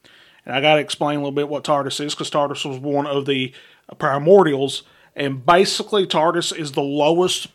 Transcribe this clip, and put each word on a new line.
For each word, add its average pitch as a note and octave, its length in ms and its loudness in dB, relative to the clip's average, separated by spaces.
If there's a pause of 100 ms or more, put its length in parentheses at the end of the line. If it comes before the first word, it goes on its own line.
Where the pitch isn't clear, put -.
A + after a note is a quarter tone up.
(460)
And B2 100 -6
I C3+ 60 -2
gotta D3+ 180 4
explain D3 360 -4
a D3 40 -4
little C#3+ 120 -6
bit C#3+ 180 -4
what C#3 140 -6
Tartarus C#3 360 -2
is, D3 140 -6
'cause - 160 -8
Tartarus C#3+ 340 -2
was C3+ 140 -8
one C#3+ 280 -2
of C#3 200 -4
the C3 260 -2 (460)
primordials, C#3+ 840 4 (320)
and C3+ 300 -6
basically F#3+ 640 2
Tartarus E3+ 460 0
is D#3 200 -8
the D3+ 100 -4
lowest, D3+ 720 0